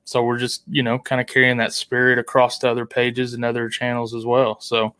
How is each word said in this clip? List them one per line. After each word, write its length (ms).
so 180
we're 160
just, 300
you 140
know, 160
kinda 260
carrying 340
that 140
spirit 460
across 400
to 120
other 160
pages 480
and 100
other 240
channels 460
as 120
well. 340
So, 400